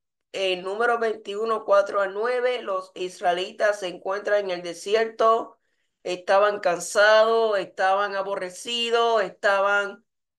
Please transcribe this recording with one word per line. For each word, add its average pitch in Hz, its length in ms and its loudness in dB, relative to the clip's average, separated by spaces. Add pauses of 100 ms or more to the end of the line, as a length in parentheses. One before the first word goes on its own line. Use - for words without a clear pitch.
(320)
en 185 300 -2
Número 226 360 0
veintiuno 214 680 -4
cuatro 202 380 0
al 190 100 -2
nueve, 247 480 -2
los 196 340 -6
israelitas 190 880 -2
se 185 80 -6
encuentran 202 520 -2
en 196 100 -4
el 175 120 -4
desierto, 220 960 0 (440)
estaban 196 580 2
cansados, 214 1000 4
estaban 196 560 0
aborrecidos, 226 1080 -2
estaban, 202 800 0 (340)